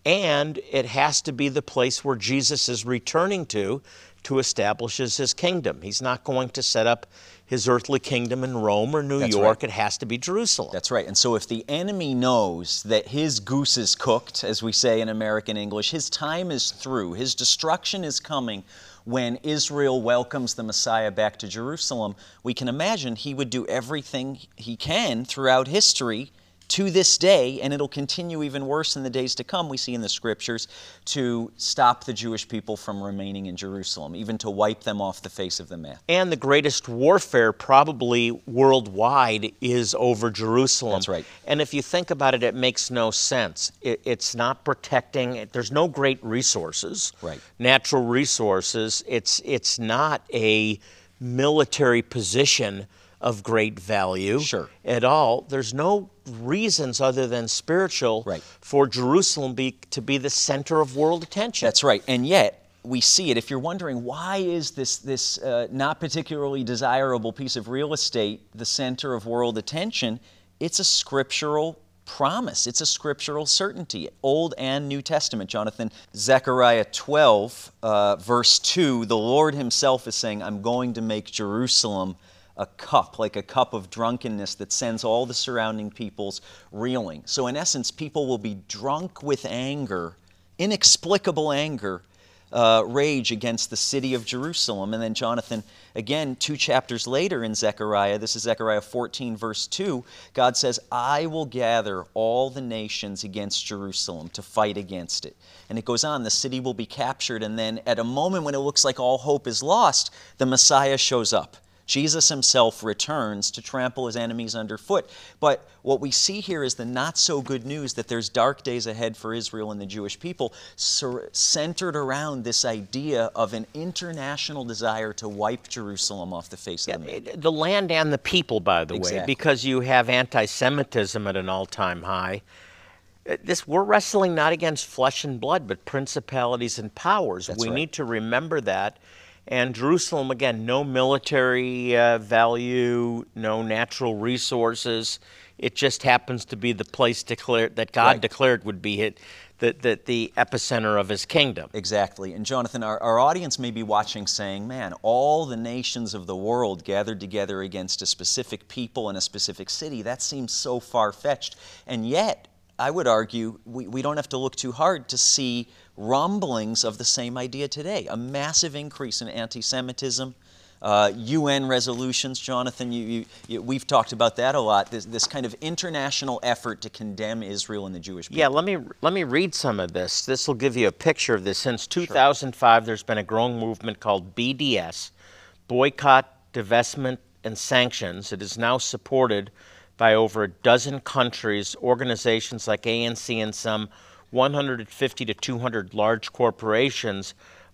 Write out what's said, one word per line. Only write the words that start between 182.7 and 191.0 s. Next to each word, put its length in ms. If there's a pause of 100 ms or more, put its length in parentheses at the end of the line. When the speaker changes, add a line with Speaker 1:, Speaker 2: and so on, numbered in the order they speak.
Speaker 1:
there's 180
been 140
a 60
growing 360
movement 420
called 340
B 180
D 240
S, 360 (540)
Boycott, 640 (220)
Divestment, 640 (260)
and 140
Sanctions. 800
It 80
is 160
now 180
supported 720 (460)
by 160
over 300
a 60
dozen 520